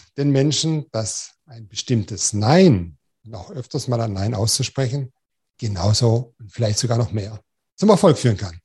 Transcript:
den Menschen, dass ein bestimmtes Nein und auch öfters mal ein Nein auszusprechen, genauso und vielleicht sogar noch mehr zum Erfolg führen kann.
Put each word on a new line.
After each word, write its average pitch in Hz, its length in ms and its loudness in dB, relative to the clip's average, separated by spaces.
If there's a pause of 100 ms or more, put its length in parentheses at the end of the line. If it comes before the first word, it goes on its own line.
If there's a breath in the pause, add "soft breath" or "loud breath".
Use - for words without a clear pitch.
(180)
den 143 140 0
Menschen, 143 600 0
dass - 440 -6 (100)
ein 113 220 -20
bestimmtes - 640 -4
Nein 107 640 4 (260)
und 110 120 -18
auch - 160 -16
öfters 127 360 -10
mal 120 140 -2
ein 110 120 -4
Nein 98 200 -4
auszusprechen, 127 800 -4 (460)
genauso 110 800 0
und 104 120 -20
vielleicht 107 280 -2
sogar 117 180 0
noch 117 140 -2
mehr 104 280 -8 (360)
zum 208 140 2
Erfolg 180 280 6
führen 117 200 2
kann. 87 280 -10